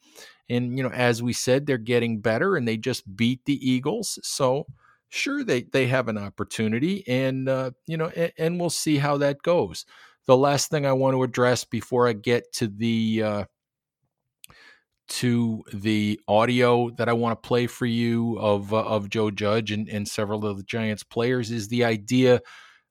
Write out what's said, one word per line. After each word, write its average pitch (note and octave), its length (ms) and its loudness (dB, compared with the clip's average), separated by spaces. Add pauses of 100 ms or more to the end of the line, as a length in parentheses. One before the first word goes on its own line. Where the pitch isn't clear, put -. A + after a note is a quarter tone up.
(480)
and, B2 280 -2
you C3+ 80 -2
know, A#2+ 60 -4
as A#2+ 320 0
we A#2+ 100 0
said, C3+ 340 0
they're C3+ 120 0
getting A#2 420 0
better, C3+ 360 0
and B2 120 -2
they A2+ 80 0
just A2+ 400 -6
beat A#2+ 280 0
the C#3 260 -2
Eagles. D3+ 520 -2
So, C3+ 440 -2 (420)
sure, C#4+ 340 -4
they, C#3+ 200 0
they C3 240 0
have B2 220 0
an G#2+ 100 -4
opportunity, A2+ 880 -2
and, C3 400 0
uh, C3 240 -2 (140)
you E3 100 -6
know, D#3+ 180 -4
a-, E3+ 240 -2
and E3 220 -2
we'll F3 100 -2
see D3+ 280 0
how C#3+ 200 0
that C#3+ 240 0
goes. C3+ 420 0 (420)
The C3 100 8
last C#3 340 4
thing D3 160 0
I C3+ 60 2
want C3 220 2
to B2+ 80 2
address B2 420 2
before A#2+ 440 2
I A#2+ 40 2
get A#2+ 420 -2
to A#2 140 -2
the, A2 540 0
uh, G#2 220 -2 (1600)
to A#2+ 540 0 (100)
the G#2+ 540 0
audio A#2+ 640 4
that A#2 180 -2
I A#2+ 40 4
want A#2 280 0
to - 60 -20
play A#2+ 220 2
for - 180 -4
you A#2 540 0
of, G2+ 340 0
uh, A2 80 2
of G#2+ 260 -2
Joe G#2+ 220 0
Judge G#2 400 -2
and, G#2+ 180 -4
and G#2 200 -6
several G#2+ 360 -4
of G2+ 120 -4
the G2 80 -10
Giants A2 400 -4
players A#2+ 480 -2
is A2 160 -6
the A#2+ 160 0
idea A#2+ 560 4 (500)